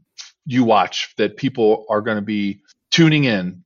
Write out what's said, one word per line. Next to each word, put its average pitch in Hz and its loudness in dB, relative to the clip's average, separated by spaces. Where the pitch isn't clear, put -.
you 127 0
watch 104 0
that 104 -2
people 113 0
are 107 0
gonna 107 -4
be 101 -4
tuning 156 4
in 90 -4